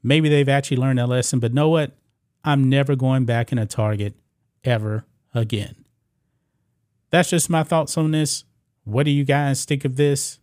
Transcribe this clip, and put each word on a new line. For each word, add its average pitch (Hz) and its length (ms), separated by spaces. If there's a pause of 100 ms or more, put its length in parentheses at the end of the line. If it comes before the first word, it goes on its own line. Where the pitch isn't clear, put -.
Maybe 151 260
they've 143 200
actually 139 280
learned 131 220
that 123 100
lesson, 123 300
but 117 140
know 147 160
what? 160 260 (480)
I'm 139 260
never 139 260
going 131 300
back 117 260
in 127 60
a 110 80
Target 104 500 (480)
ever 107 420 (280)
again. 110 520 (1300)
That's 170 180
just 170 200
my 160 140
thoughts 160 340
on 156 140
this. 156 320 (400)
What 110 200
do 147 80
you 143 120
guys 139 420
think 143 200
of 127 100
this? 143 480